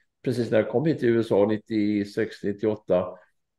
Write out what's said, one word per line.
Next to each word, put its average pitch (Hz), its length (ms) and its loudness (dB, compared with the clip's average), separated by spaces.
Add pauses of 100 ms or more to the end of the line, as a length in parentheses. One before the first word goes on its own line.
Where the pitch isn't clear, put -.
(240)
precis 117 280 -2
när 120 60 2
jag 107 120 2
kom 127 160 0
hit 156 140 0
till 120 100 2
U 117 100 4
S 107 120 -2
A 101 140 4
nittiosex, 104 1000 -2
nittioåtta, 101 640 -2 (520)